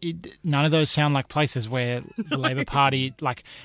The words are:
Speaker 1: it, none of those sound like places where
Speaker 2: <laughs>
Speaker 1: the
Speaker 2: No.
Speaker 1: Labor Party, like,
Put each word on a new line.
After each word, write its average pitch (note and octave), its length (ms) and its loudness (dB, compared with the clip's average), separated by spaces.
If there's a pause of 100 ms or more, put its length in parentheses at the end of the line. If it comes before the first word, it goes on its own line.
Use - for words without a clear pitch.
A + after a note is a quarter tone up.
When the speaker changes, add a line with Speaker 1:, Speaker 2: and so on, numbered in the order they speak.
Speaker 1:
it, E3+ 420 -10
none C#3+ 220 2
of D#3 60 4
those D#3 200 4
sound D3 220 2
like C3+ 160 0
places C3+ 400 0
where B2 320 -2
Speaker 2:
<laughs> - 160 -16
Speaker 1:
the A#3 220 -4
Speaker 2:
No. - 0 -
Speaker 1:
Labor C3 260 0
Party, C3+ 560 2
like, C3 240 -4 (200)